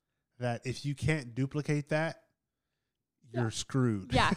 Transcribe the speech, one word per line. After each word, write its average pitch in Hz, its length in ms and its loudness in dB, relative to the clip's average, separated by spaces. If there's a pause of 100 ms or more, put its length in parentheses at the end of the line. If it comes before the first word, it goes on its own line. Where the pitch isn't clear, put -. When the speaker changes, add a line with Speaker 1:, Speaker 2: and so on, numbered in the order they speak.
(380)
Speaker 1:
that 120 260 -4
if 127 200 -6
you 143 100 -2
can't 139 400 -2
duplicate 143 560 -2
that, 156 320 -2 (1080)
Speaker 2:
Yeah. 120 100 0
Speaker 1:
you're 113 80 0
screwed. 113 640 0
Speaker 2:
Yeah. 214 220 6